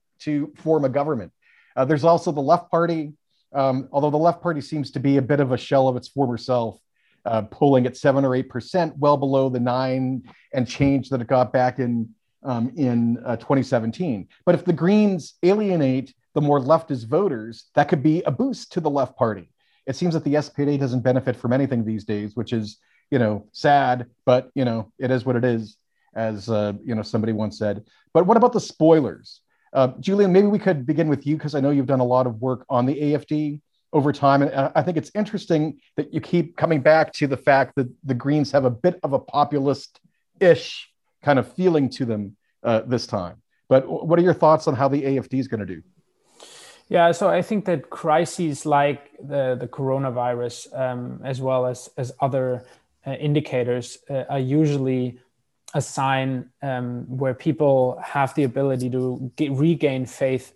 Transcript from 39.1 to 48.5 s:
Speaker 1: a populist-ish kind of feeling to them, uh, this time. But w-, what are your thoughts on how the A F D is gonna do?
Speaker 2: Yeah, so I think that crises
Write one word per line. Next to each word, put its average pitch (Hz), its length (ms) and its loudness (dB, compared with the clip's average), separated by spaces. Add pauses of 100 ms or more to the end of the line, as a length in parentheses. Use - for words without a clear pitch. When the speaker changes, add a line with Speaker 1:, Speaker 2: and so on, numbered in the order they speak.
Speaker 1:
a 131 40 2
populist-ish - 1700 0 (300)
kind 143 160 4
of 117 160 -2
feeling 165 360 2
to - 140 -6
them, 104 320 -6 (260)
uh, 113 180 2
this 120 260 -4
time. 90 300 -6 (340)
But 131 140 6
w-, - 200 -8
what 170 140 2
are 170 40 6
your 175 120 4
thoughts 156 340 4
on 143 60 0
how 135 140 0
the 139 180 -2
A 139 120 0
F 117 120 -8
D 135 80 -4
is 135 100 -4
gonna 107 160 -6
do? 90 180 -12 (1080)
Speaker 2:
Yeah, 170 220 6
so 180 180 0
I 175 140 2
think 202 220 -2
that 165 260 -2
crises 160 720 -2